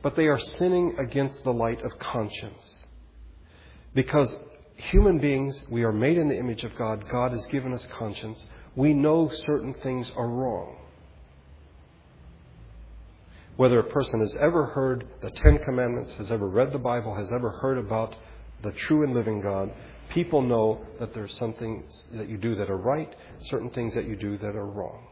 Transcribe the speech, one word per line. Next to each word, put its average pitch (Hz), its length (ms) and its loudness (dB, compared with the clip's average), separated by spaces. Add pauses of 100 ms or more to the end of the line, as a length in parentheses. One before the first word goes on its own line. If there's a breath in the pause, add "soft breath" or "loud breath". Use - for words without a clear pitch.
But 147 120 0
they 160 120 4
are 143 120 4
sinning 180 600 0
against 135 440 -2
the 131 80 0
light 117 320 0
of - 140 -8
conscience. - 880 -8 (1080 soft breath)
Because 135 420 2 (380)
human 196 420 6
beings, 139 540 0
we 117 120 2
are 110 80 4
made 131 280 4
in 156 80 4
the 135 100 2
image 120 260 -2
of 110 140 -8
God. 110 320 -4
God 123 220 0
has 113 160 -6
given 131 260 -2
us 123 140 -8
conscience. 110 580 -10 (300 loud breath)
We 147 180 6
know 151 380 4 (160)
certain 131 260 0
things 127 420 -4
are 120 140 -2
wrong. 120 480 -4 (2750 loud breath)
Whether 123 240 8
a - 100 2
person 127 300 0
has 107 160 0
ever 151 320 2
heard 127 400 -2 (160)
the - 80 -8
Ten - 260 8
Commandments, 123 560 -2
has 104 180 -8
ever 104 160 0
read 123 240 2
the 139 60 -4
Bible, 120 380 -2
has 104 180 -6
ever 123 160 -2
heard 131 300 -2
about 110 360 -4 (480 loud breath)
the 107 80 -4
true 151 320 2
and 131 100 2
living 107 280 0
God, 98 300 -2 (380 loud breath)
people 165 320 2
know 113 440 2 (140)
that 113 140 -8
there 110 100 -8
are 98 40 -10
some 113 260 -6
things 110 500 -10 (100)
that 110 140 -10
you 110 100 -8
do 110 180 0
that 98 140 -4
are 95 80 -2
right, 139 360 -2 (320 loud breath)
certain 123 240 -4
things 117 260 -4
that 113 100 -2
you 110 100 -6
do 101 220 -6
that 104 180 -6
are 101 100 -6
wrong. 101 460 -10